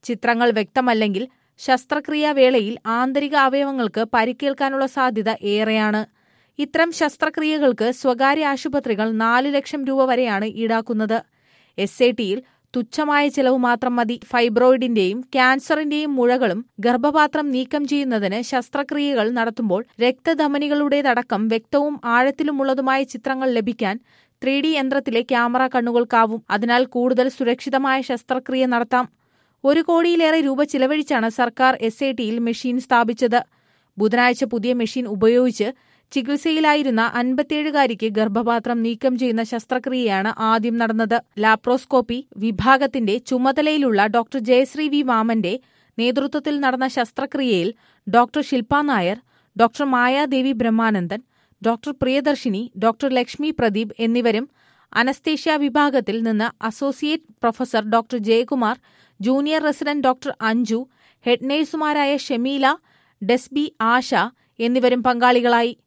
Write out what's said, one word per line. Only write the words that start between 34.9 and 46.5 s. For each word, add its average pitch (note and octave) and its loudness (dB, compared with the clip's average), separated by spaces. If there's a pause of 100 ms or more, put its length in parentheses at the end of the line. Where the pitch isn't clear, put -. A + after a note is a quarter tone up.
ഉപയോഗിച്ച് A3+ 2 (440)
ചികിത്സയിലായിരുന്ന C#4+ 0 (140)
അൻപത്തിയേഴുകാരിക്ക് C4+ 0
ഗർഭപാത്രം A3+ -2
നീക്കം A#3 -2
ചെയ്യുന്ന A3+ 0
ശസ്ത്രക്രിയയാണ് A#3 -2 (120)
ആദ്യം A3+ 0
നടന്നത്. A3+ 0 (220)
ലാപ്രോസ്കോപ്പി A#3+ 0 (180)
വിഭാഗത്തിന്റെ A3+ 2
ചുമതലയിലുള്ള C4 2
ഡോക്ടർ A#3 -2
ജയശ്രീ C4 2
വി D4 0
വാമന്റെ A3+ 0 (440)
നേതൃത്വത്തിൽ C#4 -2